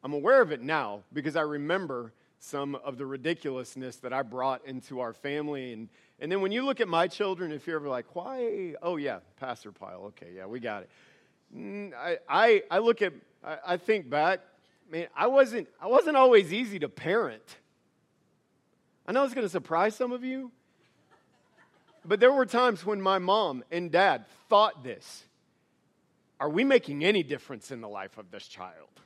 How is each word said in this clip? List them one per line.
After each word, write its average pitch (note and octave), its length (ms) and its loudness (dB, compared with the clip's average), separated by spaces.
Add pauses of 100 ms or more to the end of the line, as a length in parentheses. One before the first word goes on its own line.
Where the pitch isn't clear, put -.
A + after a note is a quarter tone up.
I'm C#3 100 -8
aware G3+ 280 4
of F3 100 2
it C3 100 -6
now B2 500 -4
because D3 240 -6
I E3 60 0
remember D3 720 -4 (260)
some C#3 360 -6
of C3 220 -10
the C#3 80 -10
ridiculousness C3 920 -8
that B2 160 -10
I C3+ 100 -2
brought B2+ 420 -4
into B2+ 360 -12
our A#2 120 -6
family. C#3+ 600 -8
And, A2 160 -14 (300)
and D3+ 120 -6
then G3 100 0
when F#3+ 100 -2
you B3 140 -2
look C4+ 140 -2
at A3+ 80 0
my E3+ 200 2
children, F3+ 440 -4
if D3 160 -10
you're E3 80 -6
ever D3 140 -6
like, B2 260 -6
"Why?" G3 680 -6
Oh, E3+ 160 -4
yeah, C3+ 220 -6 (200)
Pastor B2 320 -10
Pile. F#2+ 360 -16
Okay, F2 280 -20
yeah, F#2 120 -14
we A#2 120 -10
got G#2+ 240 -8
it. - 60 -20 (680)
Mm, G3+ 380 -12
I, D#3 240 -4 (100)
I, G3+ 440 6
I F3+ 80 2
look A3+ 240 2
at, F3+ 100 -2 (300)
I, D#3 140 -10 (100)
I F3+ 100 -2
think F3+ 320 -2
back, D#3+ 300 2 (500)
man, E3 260 -8
I F3 120 2
wasn't, B3 400 4 (120)
I F3 80 -10
wasn't D4 300 4
always A#3 340 8
easy G#3 280 -4
to C#3+ 100 -4
parent. D#3+ 540 -2 (1600)
I F#3+ 80 -4
know C4+ 100 4
it's C4 100 -2
gonna A3+ 160 -2
surprise F3+ 460 0
some B3 160 -4
of B3 120 -8
you, B3+ 280 -8 (1500)
but G3 140 2
there B3 120 10
were C4+ 140 4
times A#3 400 2
when G3+ 160 -2
my F#3+ 180 4
mom F3+ 520 2
and E3+ 200 -4
dad D#3+ 340 4 (220)
thought G#3 360 4
this, - 420 -14 (1120)
"Are C#3 100 -2
we E3+ 140 0
making A3 400 2
any F#3+ 200 2
difference C3 480 -10
in A#2+ 100 -12
the A2 80 -12
life G2 280 -10
of G2 140 -18
this G2+ 160 -16
child? E2+ 420 -18 (160)